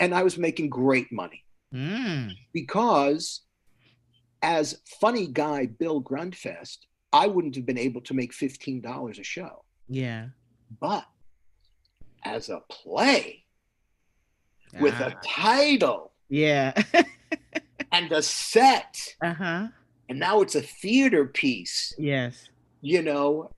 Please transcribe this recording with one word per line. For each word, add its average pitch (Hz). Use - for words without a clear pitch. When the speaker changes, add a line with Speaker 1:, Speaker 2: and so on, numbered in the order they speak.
Speaker 1:
and 180
I 185
was 175
making 165
great 127
money. 95
Speaker 2:
Mm. 147
Speaker 1:
Because 160
as 156
funny 220
guy 143
Bill 147
Grundfest, 135
I 160
wouldn't 170
have 123
been 123
able 120
to -
make 123
fifteen 131
dollars 117
a 101
show. -
Speaker 2:
Yeah. 123
Speaker 1:
But -
as -
a 82
play -
with 139
a -
Speaker 2:
Ah. -
Speaker 1:
title 208
Speaker 2:
Yeah. 143
<laughs> -
Speaker 1:
and 175
a 156
set, -
Speaker 2:
Uh-huh. 170
Speaker 1:
and 131
now 208
it's 185
a 139
theater 214
piece, -
Speaker 2:
Yes. 135
Speaker 1:
you 165
know, 147